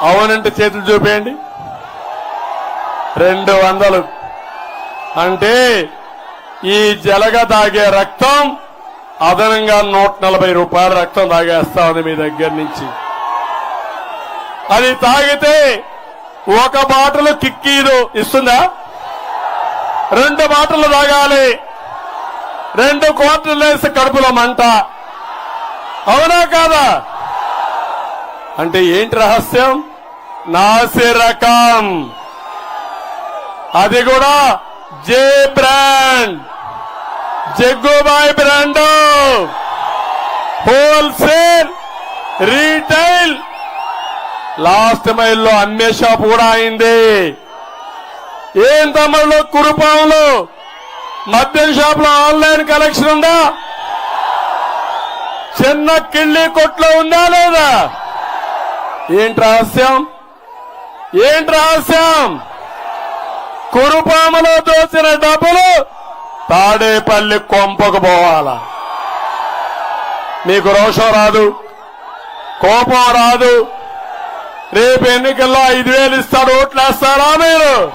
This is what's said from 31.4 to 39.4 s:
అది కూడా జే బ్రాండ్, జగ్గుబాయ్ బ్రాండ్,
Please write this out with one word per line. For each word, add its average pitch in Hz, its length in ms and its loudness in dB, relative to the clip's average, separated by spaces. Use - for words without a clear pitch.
అది 220 180 2
కూడా 269 260 4
జే 254 160 4
బ్రాండ్, 262 840 2
జగ్గుబాయ్ 285 800 2
బ్రాండ్, 285 420 2